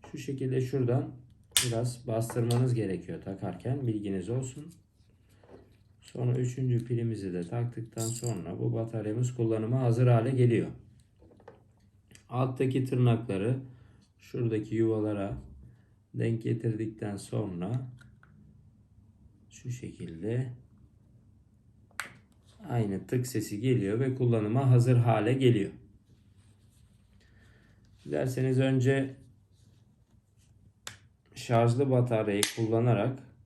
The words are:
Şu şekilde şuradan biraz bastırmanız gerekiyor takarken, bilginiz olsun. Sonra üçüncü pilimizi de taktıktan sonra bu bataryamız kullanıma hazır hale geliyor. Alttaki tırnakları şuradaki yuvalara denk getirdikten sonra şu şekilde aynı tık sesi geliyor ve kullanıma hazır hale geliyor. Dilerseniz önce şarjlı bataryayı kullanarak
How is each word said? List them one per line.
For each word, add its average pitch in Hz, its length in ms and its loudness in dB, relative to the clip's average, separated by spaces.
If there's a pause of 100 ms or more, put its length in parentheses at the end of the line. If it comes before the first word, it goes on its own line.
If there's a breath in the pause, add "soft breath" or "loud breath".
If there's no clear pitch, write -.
(120)
Şu 151 60 -12
şekilde 131 440 -2
şuradan 123 540 0 (520)
biraz 117 400 -4
bastırmanız 120 640 0
gerekiyor 90 480 -4
takarken, 107 680 -6
bilginiz 98 420 -4
olsun. 135 440 -6 (1300 loud breath)
Sonra 123 380 -2
üçüncü 123 460 0
pilimizi 113 480 -2
de 87 140 -4
taktıktan 117 600 -6
sonra 110 520 -6
bu 123 140 -2
bataryamız 113 640 -2
kullanıma 113 460 0
hazır 123 260 4
hale 120 240 6
geliyor. 117 360 4 (1600)
Alttaki 127 560 0
tırnakları 120 760 2 (580 loud breath)
şuradaki 110 580 -4
yuvalara 107 600 0 (760 soft breath)
denk 117 300 -2
getirdikten 110 760 -4
sonra 101 680 -6 (1600)
şu - 220 -14
şekilde 95 840 -6 (2250)
aynı 104 380 -2
tık 123 200 -2
sesi 107 340 -6
geliyor 110 380 0
ve 127 160 0
kullanıma 120 540 2
hazır 123 280 6
hale 117 360 4
geliyor. 117 380 2 (2250 soft breath)
Dilerseniz 131 540 0
önce 135 560 2 (2250)
şarjlı 120 560 4
bataryayı 110 500 2 (140)
kullanarak 113 640 2 (260)